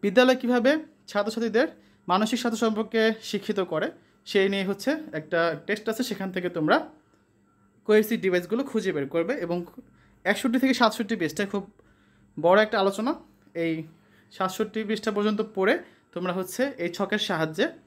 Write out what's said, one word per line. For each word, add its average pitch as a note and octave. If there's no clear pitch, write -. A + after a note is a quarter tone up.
বিদ্যালয় B3+
কীভাবে B3
ছাত্রছাত্রীদের A3
মানসিক G#3+
স্বাস্থ্য A3+
সম্পর্কে A3
শিক্ষিত G3+
করে E3
সেই G3
নিয়ে G3
হচ্ছে G3
একটা D#3+
টেক্সট G#3+
আছে, A#3
সেখান F#3+
থেকে F3+
তোমরা E3
কোহেসিভ G#3+
ডিভাইসগুলো F3+
খুঁজে F#3+
বের C#3
করবে। E3+
এবং E3+
একষট্টি A#3
থেকে C4
সাতষট্টি A3
পৃষ্ঠায় F3+
খুব G2
বড় F#3
একটা A3
আলোচনা, G#3+
এই E3
সাতষট্টি G#3+
পৃষ্ঠা A3
পর্যন্ত G#3
পড়ে G3
তোমরা F3+
হচ্ছে F#3+
এই F3
ছকের G#3
সাহায্যে D#3+